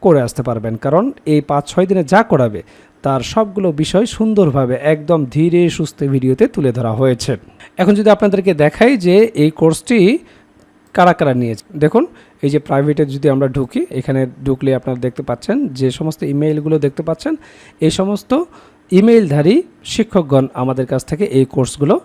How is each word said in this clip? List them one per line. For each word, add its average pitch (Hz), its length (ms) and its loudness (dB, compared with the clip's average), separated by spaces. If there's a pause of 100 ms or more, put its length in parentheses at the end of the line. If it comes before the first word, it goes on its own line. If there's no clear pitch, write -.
করে 165 220 6
আসতে 127 220 -8
পারবেন। 113 260 -6 (100)
কারণ 156 200 2 (280)
এই 151 80 2 (100)
পাঁচ 143 200 0
ছয় 185 200 0
দিনে 190 120 0 (100)
যা 202 80 6 (120)
করাবে, 117 280 0 (440)
তার 135 160 -2 (120)
সবগুলো 202 360 -2 (140)
বিষয় 190 240 0 (100)
সুন্দরভাবে 156 580 0 (180)
একদম 156 280 0 (140)
ধীরে 170 280 2 (140)
সুস্থে 156 280 -6 (100)
ভিডিওতে 131 300 2 (100)
তুলে 139 240 0
ধরা 117 220 -2
হয়েছে। 131 320 0 (480)
এখন 190 180 4
যদি 214 180 2
আপনাদেরকে 196 360 0 (120)
দেখাই 220 280 2 (140)
যে 175 100 4 (260)
এই 151 80 2 (100)
কোর্সটি 160 380 2 (1000)
কারা 175 220 4
কারা 139 240 0
নিয়েছে, 113 220 -6 (180)
দেখুন, 214 220 2 (400)
এই 139 100 0
যে 151 120 2
প্রাইভেটে 143 380 0 (100)
যদি 139 200 -2
আমরা 139 120 0 (100)
ঢুকি, 139 240 -4 (180)
এখানে 135 220 -2 (260)
ঢুকলে 135 320 -2
আপনারা 127 280 -6
দেখতে 127 220 -8
পাচ্ছেন 160 280 -4 (220)
যে 131 100 0 (100)
সমস্ত 156 220 -6 (140)
ইমেইলগুলো 151 420 0 (100)
দেখতে 139 220 -4
পাচ্ছেন, 269 260 -4 (520)
এই 160 120 2
সমস্ত 196 320 -4 (720)
ইমেইলধারী 196 560 4 (360)
শিক্ষকগণ 143 520 0 (180)
আমাদের 127 300 -2
কাছ 131 180 -2
থেকে 165 140 -2 (140)
এই 131 160 4
কোর্সগুলো 143 400 0 (100)